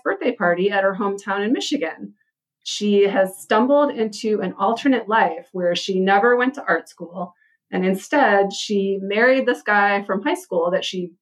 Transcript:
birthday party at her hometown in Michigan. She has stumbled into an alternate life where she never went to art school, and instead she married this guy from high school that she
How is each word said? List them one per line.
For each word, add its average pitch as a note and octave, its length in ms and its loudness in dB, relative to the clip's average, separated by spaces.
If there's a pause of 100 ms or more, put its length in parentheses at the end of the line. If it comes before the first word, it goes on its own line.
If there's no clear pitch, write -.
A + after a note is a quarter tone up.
birthday F4+ 260 -2
party F3 400 0
at G3 140 0
her G3 100 0
hometown G3 500 -4
in A3 80 0
Michigan. C#4 600 -6 (540)
She G3+ 340 2
has F#3+ 360 2
stumbled B3+ 540 2
into G#3+ 480 -2
an F#3 180 -4
alternate A3+ 500 0
life G3+ 440 0
where F3 240 -2
she F#3 240 -2
never G3+ 360 4
went B3 180 0
to - 100 -12
art E3 240 -2
school, F3+ 440 -12 (380)
and F#3 160 -2
instead G3 640 2
she G3 480 -2
married A3+ 460 2
this B3 160 -2
guy G3+ 400 2
from G3+ 200 -4
high E4+ 120 -2
school F3 380 -2
that - 120 -2
she F3+ 380 -8